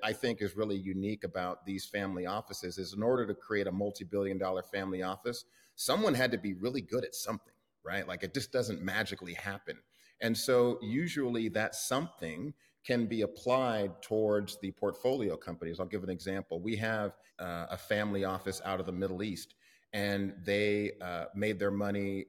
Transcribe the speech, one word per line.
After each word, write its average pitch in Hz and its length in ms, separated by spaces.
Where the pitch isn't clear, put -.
I 107 100
think 117 300
is 92 120
really 104 220
unique 95 460
about 90 420
these 98 200
family 95 420
offices 98 500
is 92 160
in 107 80
order 120 240
to 101 80
create 101 320
a 92 60
multi-billion 98 640
dollar 92 240
family 95 400
office, 98 440
someone 185 380
had 123 200
to 110 40
be 98 160
really 123 280
good 123 220
at - 120
something, - 400
right? 92 240
Like, 90 140
it 90 140
just 127 160
doesn't 110 320
magically 95 500
happen. 85 460
And 113 160
so 123 460
usually 123 640
that 107 240
something 135 800
can 120 220
be 110 160
applied 110 800
towards 104 580
the 95 120
portfolio 107 640
companies. 85 420
I'll 92 60
give 92 180
an 92 60
example. 92 500
We 107 180
have, 107 380
uh, 85 320
a 95 80
family 104 460
office 95 420
out 92 140
of 87 80
the 92 40
Middle 92 300
East, 104 320
and 101 400
they, 104 560
uh, 87 260
made 104 240
their 101 100
money 101 600